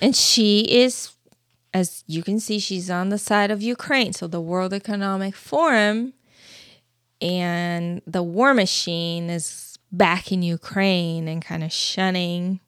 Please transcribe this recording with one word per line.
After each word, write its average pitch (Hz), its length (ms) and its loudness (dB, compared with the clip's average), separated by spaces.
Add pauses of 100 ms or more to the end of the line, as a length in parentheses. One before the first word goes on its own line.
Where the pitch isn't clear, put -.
And 247 160 4
she 208 440 4
is, 247 520 2 (640)
as 185 320 -2
you 160 160 -6
can 208 180 -2
see, 214 180 -2
she's 185 320 -6
on 185 200 0
the 208 80 0
side 208 320 2
of 208 120 -2
Ukraine. 240 500 0
So - 140 -8
the 170 140 -4
World 180 320 -2
Economic 196 640 -4
Forum 240 800 2 (1040)
and 175 840 -2
the 175 160 -2
war 214 320 4
machine 170 760 0
is - 480 -8 (140)
back 180 400 2
in 185 100 0
Ukraine 170 840 0
and 160 160 -6
kinda 160 240 -6
shunning 185 1000 -2